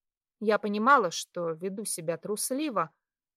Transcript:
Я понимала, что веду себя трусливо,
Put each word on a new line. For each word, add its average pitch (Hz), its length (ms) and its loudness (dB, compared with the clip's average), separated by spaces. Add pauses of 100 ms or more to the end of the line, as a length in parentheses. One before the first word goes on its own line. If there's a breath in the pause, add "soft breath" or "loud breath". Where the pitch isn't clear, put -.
(380)
Я 208 200 2
понимала, 214 520 4
что 170 420 -6
веду 190 340 -8
себя 165 320 -4
трусливо, 214 720 -2 (460)